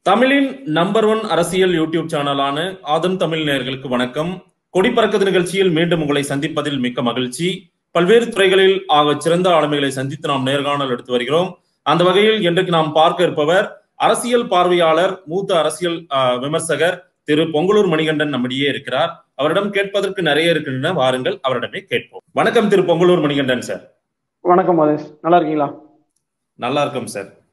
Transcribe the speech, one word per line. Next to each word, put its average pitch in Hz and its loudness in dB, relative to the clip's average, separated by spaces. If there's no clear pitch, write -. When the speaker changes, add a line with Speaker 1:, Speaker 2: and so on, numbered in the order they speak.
Speaker 1:
தமிழின் 262 2
number 185 0
one 220 0
அரசியல் 180 0
YouTube 160 -2
சேனலான 143 -4
ஆதன் 165 -2
தமிழ் 165 -2
நேயர்களுக்கு 135 -4
வணக்கம். 143 -4
கொடி 190 2
பறக்குது 214 2
நிகழ்ச்சியில் 185 0
மீண்டும் 165 0
உங்களை 143 -2
சந்திப்பதில் 143 -4
மிக்க 123 -4
மகிழ்ச்சி. 127 -6
பல்வேறு 220 4
துறைகளில் 190 4
ஆக 147 4
சிறந்த 175 0
ஆளுமைகளை 147 2
சந்தித்து 135 -6
நாம் 135 -2
நேர்காணல் 139 -2
எடுத்து 123 -6
வருகிறோம். 143 -2
அந்த 160 2
வகையில் 208 4
இன்றைக்கு 175 0
நாம் 156 2
பார்க்க 165 2
இருப்பவர் 160 0
அரசியல் 233 0
பார்வையாளர், 180 2
மூத்த 180 -2
அரசியல், 170 -4
ஆ, 131 2
விமர்சகர் 156 -4
திரு 151 2
பொங்கலூர் 180 2
மணிகண்டன் 156 0
நம்மிடையே 131 -2
இருக்கிறார். 127 -4
அவரிடம் 180 -2
கேட்பதற்கு 196 -4
நிறைய 160 2
இருக்கின்றன, 147 -2
வாருங்கள் 131 0
அவரிடமே 123 -4
கேட்போம். - -6
வணக்கம் 220 2
திரு 190 4
பொங்கலூர் 175 4
மணிகண்டன் 139 0
சார். - -10
Speaker 2:
வணக்கம் 175 2
மகேஷ், 151 -2
நல்லா 170 2
இருக்கீங்களா? 151 0
Speaker 1:
நல்லா 131 -2
இருக்கோம் 127 -4
சார். 98 -12